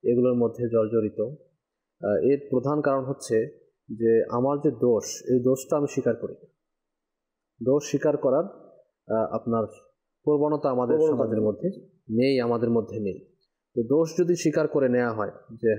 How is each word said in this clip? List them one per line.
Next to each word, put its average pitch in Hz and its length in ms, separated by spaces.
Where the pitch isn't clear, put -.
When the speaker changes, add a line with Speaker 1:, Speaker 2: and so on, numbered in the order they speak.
Speaker 1:
এগুলোর 123 320
মধ্যে 120 340
জর্জরিত, 110 520
আহ, - 920
এর 135 340
প্রধান 135 320
কারণ 135 240
হচ্ছে 120 540
যে 113 400
আমার 131 340
যে 151 80
দোষ, 117 600
এই 127 120
দোষটা 131 340
আমি 143 120
স্বীকার 120 260
করি - 180
না। - 140
দোষ 143 240
স্বীকার 143 280
করার, 143 260
আহ, 110 200
আপনার 113 300
প্রবণতা 147 460
আমাদের 123 280
Speaker 2:
প্রবণতা 156 200
Speaker 1:
সমাজের 113 200
Speaker 2:
নেই। 107 100
Speaker 1:
মধ্যে 107 220
নেই, 127 300
আমাদের 120 300
মধ্যে 110 300
নেই। 95 260
তো 120 80
দোষ 156 360
যদি 175 160
স্বীকার 156 320
করে 135 220
নেওয়া 123 240
হয় 107 180
যে, 113 280